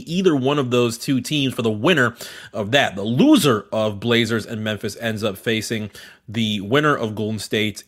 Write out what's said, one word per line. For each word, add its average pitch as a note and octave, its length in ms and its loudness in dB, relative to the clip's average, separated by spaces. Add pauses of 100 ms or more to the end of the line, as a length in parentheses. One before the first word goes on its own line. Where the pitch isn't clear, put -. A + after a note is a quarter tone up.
either F3 300 2
one C#3 240 2
of B2+ 100 0
those A#2+ 260 2
two C3+ 240 -2
teams C#3 340 -2
for B2 80 -6
the A2+ 100 2
winner B2 420 2 (380)
of G#2 180 -4
that. A#2 240 2
The F#2+ 80 -6
loser C3+ 720 4
of G#2+ 260 0
Blazers A#2 480 0
and A2 160 -8
Memphis G#2+ 380 -6
ends A2 240 -4
up G2+ 140 -2
facing A2 520 -2 (380)
the G#2+ 320 0
winner C#3+ 360 2
of G#2+ 200 -4
Golden G#2+ 240 -4
State G#2+ 480 -4